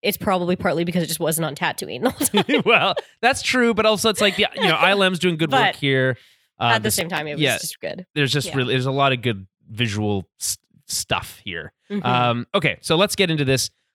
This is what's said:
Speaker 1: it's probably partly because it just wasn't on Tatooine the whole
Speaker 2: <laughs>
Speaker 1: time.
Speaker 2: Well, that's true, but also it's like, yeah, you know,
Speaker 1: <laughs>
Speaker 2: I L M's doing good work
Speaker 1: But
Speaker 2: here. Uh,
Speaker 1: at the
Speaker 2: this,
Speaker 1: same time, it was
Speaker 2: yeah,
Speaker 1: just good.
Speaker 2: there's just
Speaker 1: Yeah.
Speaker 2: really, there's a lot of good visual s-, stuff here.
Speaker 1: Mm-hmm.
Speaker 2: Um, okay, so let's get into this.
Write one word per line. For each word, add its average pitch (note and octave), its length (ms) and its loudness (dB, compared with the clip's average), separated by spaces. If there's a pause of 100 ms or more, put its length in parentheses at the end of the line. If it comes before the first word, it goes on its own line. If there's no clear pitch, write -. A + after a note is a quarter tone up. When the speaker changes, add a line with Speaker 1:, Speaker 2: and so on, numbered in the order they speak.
Speaker 1:
it's G3+ 160 -2
probably F3+ 380 0
partly E3+ 300 0
because F3 180 -2
it D3+ 40 -2
just - 140 -6
wasn't D#3+ 240 0
on D3 120 -6
Tatooine B2 480 -4
the C4 60 4
whole - 340 0
Speaker 2:
<laughs> - 0 -
Speaker 1:
time. C#4 200 2
Speaker 2:
Well, F#3 300 4 (260)
that's C4 220 0
true, A#3+ 320 2
but G#3 120 0
also A3 240 2
it's F#3+ 100 -2
like, G3+ 180 2
yeah, G3+ 160 2
you - 140 -6
know, D#3+ 60 4
Speaker 1:
<laughs> - 20 0
Speaker 2:
I F3 140 4
L G3+ 120 4
M's F#3 180 2
doing F3 160 2
good D#3 160 0
work C4 80 4
Speaker 1:
But G3 160 2
Speaker 2:
here. C3 400 2 (420)
Uh, A#2+ 160 2
Speaker 1:
at A2 40 2
the G#2+ 60 -4
Speaker 2:
this, A2 120 0
Speaker 1:
same E3+ 120 -2
time, D#3 200 -4
it D3 60 -6
was D3+ 60 -4
Speaker 2:
yeah, C3 180 2
Speaker 1:
just - 220 -10
good. F#3 240 -8 (100)
Speaker 2:
there's C#3+ 180 0
just C#3+ 160 -2
Speaker 1:
Yeah. D#3 80 -6
Speaker 2:
really, B2+ 180 0
there's B2+ 120 0
a C3+ 60 -2
lot C#3 200 2
of B2 100 -4
good G2+ 240 -2 (220)
visual G#2 600 -2 (120)
s-, - 180 -6 (280)
stuff - 580 -6
here. E2+ 280 -10 (180)
Speaker 1:
Mm-hmm. G3+ 160 -4
Speaker 2:
Um, B2 480 0
okay, D#3 260 0
so - 160 -2
let's G3 200 0
get F#3+ 140 2
into D3+ 140 -2
this. C3 260 0 (240)